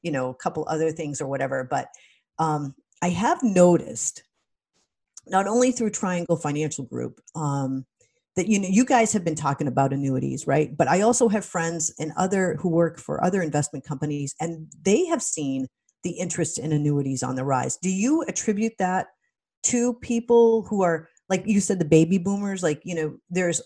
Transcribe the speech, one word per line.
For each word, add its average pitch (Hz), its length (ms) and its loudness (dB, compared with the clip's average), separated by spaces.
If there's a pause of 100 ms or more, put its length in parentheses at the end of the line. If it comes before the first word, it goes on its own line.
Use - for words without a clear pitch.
you 170 80 -6
know, 131 200 -2
a 127 40 -10
couple - 340 -6
other 160 220 0
things 156 300 -8
or 139 80 -6
whatever, 135 340 -4
but, 127 260 -4 (520)
um, 147 340 -2 (260)
I 180 100 0
have 247 340 0
noticed 180 800 4 (1040)
not 190 180 2
only 247 240 4
through 233 200 -2
Triangle 175 460 -2
Financial 147 480 -2
Group, 123 360 -8 (160)
um, 139 500 -4 (500)
that, 180 120 -2
you 208 120 4
know, 185 80 -4
you 202 160 4
guys 233 280 4
have 190 120 0
been 165 100 0
talking 147 320 -2
about 139 260 2
annuities, 135 540 -2
right? 147 300 0
But 123 120 2
I 175 120 4
also 233 280 4
have 202 160 0
friends 165 540 -4
and 156 180 -6
other 185 440 0
who 185 80 -2
work 165 300 2
for - 240 -4
other 185 200 0
investment 147 420 -2
companies, 143 560 -6
and 160 260 -8 (160)
they 226 240 4
have 330 160 -2
seen 135 440 -4 (380)
the - 60 -2
interest - 480 -4
in 156 140 -2
annuities 143 520 0
on 127 100 -4
the 131 100 -4
rise. 131 320 0
Do 185 140 -4
you 254 380 2
attribute 220 500 -2
that 185 300 0 (560)
to 240 300 0
people 233 680 4
who 202 200 -2
are, 165 260 0 (200)
like 190 180 0
you 202 140 4
said, 190 200 -2
the 170 40 0
baby 165 320 6
boomers? 196 460 -2
Like, 156 220 -2
you 180 100 -8
know, 156 240 -6 (100)
there's, 175 380 0